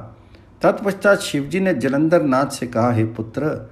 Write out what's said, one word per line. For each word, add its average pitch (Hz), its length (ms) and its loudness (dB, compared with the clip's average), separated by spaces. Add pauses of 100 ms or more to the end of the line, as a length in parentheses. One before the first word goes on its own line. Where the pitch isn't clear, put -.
(600)
तत्पश्चात 196 580 2
शिवजी 147 400 -4
ने 190 140 2
जलंधरनाथ 139 720 2
से 127 220 -8
कहा, 117 240 0
"हे 110 140 0
पुत्र, - 680 -6